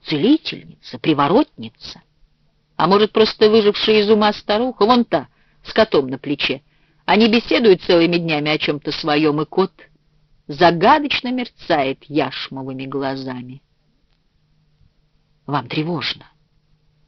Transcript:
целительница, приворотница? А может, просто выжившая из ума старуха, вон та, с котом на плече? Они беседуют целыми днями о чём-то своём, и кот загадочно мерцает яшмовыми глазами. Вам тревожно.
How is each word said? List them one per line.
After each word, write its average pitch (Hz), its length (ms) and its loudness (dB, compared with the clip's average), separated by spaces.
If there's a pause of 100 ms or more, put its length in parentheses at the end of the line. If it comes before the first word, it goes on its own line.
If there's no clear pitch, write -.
целительница, - 920 -2
приворотница? 147 1000 -2 (760)
А 160 100 0
может, 202 240 4
просто 220 380 2
выжившая 214 520 2
из 202 80 0
ума 214 240 4
старуха, 220 520 -4
вон 240 200 2
та, 143 220 -4 (360)
с - 100 -18
котом 175 340 2
на 135 100 -8
плече? - 440 -6 (440)
Они 214 220 4
беседуют 226 540 2
целыми 170 360 2
днями 151 340 -2
о 156 60 0
чём-то 151 340 -6
своём, 151 500 0
и 147 40 -4
кот - 260 -2 (760)
загадочно 185 840 2
мерцает 160 720 -4
яшмовыми 135 800 -6
глазами. 135 760 -8 (1800)
Вам 139 220 -6
тревожно. 160 580 -6 (840)